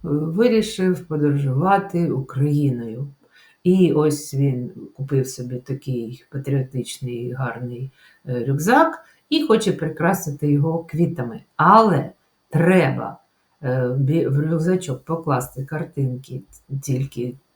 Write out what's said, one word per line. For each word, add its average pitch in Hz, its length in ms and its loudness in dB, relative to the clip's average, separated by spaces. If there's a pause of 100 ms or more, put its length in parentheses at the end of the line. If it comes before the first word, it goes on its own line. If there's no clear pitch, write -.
е, - 20 -6
вирішив 185 1000 2
подорожувати 147 1040 2
Україною. 135 960 0 (560)
І 180 300 6
ось 151 400 0
він 131 380 0 (260)
купив 135 300 -2
собі 123 280 -10
такий 123 760 -8
патріотичний 131 1000 -4
гарний, 123 600 -8 (340)
е, 123 200 -4
рюкзак 233 600 2 (240)
і 302 140 0
хоче 220 300 2
прикрасити 151 800 -2
його 160 320 0
квітами. 135 600 -4 (120)
Але 190 540 6 (400)
треба, 143 680 2 (460)
е, 127 260 0 (100)
бі-, 139 280 2
в 139 120 2
рюкзачок 160 680 -2
покласти 147 600 -4
картинки 131 760 -6 (400)
тільки 127 540 -4 (200)